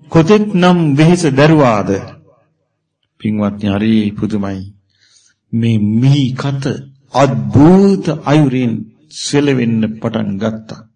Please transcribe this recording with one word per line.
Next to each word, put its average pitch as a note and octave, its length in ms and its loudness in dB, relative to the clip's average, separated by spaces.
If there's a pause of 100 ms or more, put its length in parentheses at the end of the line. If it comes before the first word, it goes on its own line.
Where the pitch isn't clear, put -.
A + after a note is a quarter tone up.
කොතෙක් G3+ 440 2
නම් F3+ 280 2 (140)
වෙහෙස E3 360 2
දැරුවාද?" C3 640 2 (1300)
පින්වත්නි, G#2 480 -4
හරි G#2+ 260 0 (180)
පුදුමයි. G2+ 480 -6 (920)
මේ A2+ 260 0 (120)
මිහි C3+ 420 2
කත C#3 320 -6 (500)
අද්භූත C#3 920 2 (180)
අයුරින් B2+ 520 0 (420)
සෙලවෙන්න B2+ 640 -2 (140)
පටන් A2 420 -6
ගත්තා. A2 600 -8